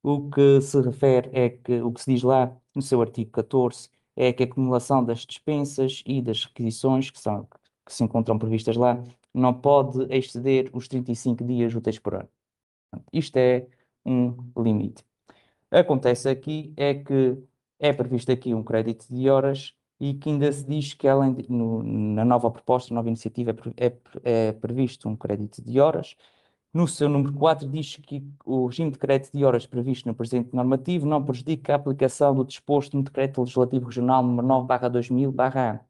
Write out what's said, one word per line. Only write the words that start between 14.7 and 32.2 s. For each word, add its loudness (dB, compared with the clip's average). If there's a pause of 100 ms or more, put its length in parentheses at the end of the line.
Acontece 2
aqui -6
é 0
que 0 (420)
é 2
previsto -2
aqui -2
um -2
crédito -2
de 0
horas 0 (240)
e -4
que -8
ainda 2
se -8
diz -4
que -2
além 4
de, -8
no, -2
na -2
nova 4
proposta, -2
nova -2
iniciativa, -4
é -2
pre-, -10
é 0
pre-, -12
é 2
previsto -4
um -4
crédito -8
de -2
horas. 2 (580)
No 2
seu -2
número 0
quatro 2
diz -8
que -12 (240)
o 0
regime -4
de -12
crédito 0
de -2
horas 4
previsto -4
no -4
presente -4
normativo 0
não 0
prejudica -4
a 4
aplicação 0